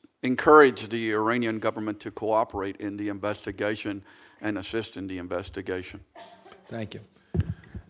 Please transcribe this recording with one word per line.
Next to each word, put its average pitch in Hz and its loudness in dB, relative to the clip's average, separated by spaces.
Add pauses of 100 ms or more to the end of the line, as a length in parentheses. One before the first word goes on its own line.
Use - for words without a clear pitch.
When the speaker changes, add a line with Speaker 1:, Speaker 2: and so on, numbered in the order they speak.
(220)
Speaker 1:
encourage 127 8
the 113 -2
Iranian 110 0
government 107 -4
to 110 -10
cooperate 104 -2
in 101 -8
the 104 -6
investigation 104 -6 (380)
and 107 -4
assist 107 -8
in 95 -10
the 92 -8
investigation. 92 -8 (680)
Speaker 2:
Thank 113 -10
you. - -16 (880)